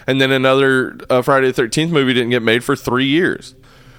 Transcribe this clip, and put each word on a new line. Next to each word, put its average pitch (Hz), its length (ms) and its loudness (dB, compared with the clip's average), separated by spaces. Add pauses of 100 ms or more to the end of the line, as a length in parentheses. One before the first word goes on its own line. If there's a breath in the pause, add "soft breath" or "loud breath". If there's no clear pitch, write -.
And 135 160 0
then 135 80 2
another, 131 680 0 (100)
uh, 127 140 2
Friday 135 240 2
the 131 60 -2
thirteenth 151 380 -2
movie 135 220 0
didn't 120 160 0
get 123 140 0
made 113 200 0
for 143 120 -2
three 131 320 0
years. 147 480 -2 (440 soft breath)